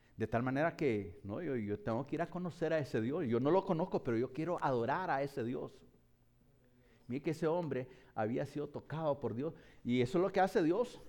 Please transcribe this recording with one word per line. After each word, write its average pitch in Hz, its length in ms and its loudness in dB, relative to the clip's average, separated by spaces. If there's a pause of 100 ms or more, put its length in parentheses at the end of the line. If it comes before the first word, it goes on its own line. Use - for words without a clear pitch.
(180)
De 110 80 -2
tal 117 160 0
manera 143 340 0
que, 107 480 0
no, 107 200 -6
yo, 143 120 -2
yo 104 240 -2
tengo 117 280 -2
que 156 80 -4
ir 151 80 0
a 170 60 -4
conocer 165 440 -2
a 160 60 2
ese 135 200 0
Dios. 139 280 0
Yo 117 120 4
no 139 120 4
lo 185 120 6
conozco, 180 400 0
pero 117 140 0
yo 131 160 0
quiero 160 300 -2
adorar 143 480 0
a 139 100 0
ese 139 220 -4
Dios. 135 280 -4 (1400)
Mire 127 140 -4
que 170 100 0
ese 160 140 -2
hombre 151 420 0 (280)
había 120 320 0
sido 147 200 -6
tocado 143 520 -2
por 110 160 -2
Dios. 147 180 -4 (300)
Y 123 180 4
eso - 160 2
es 175 60 6
lo 190 80 2
que 190 80 2
hace 190 240 4
Dios. 190 460 0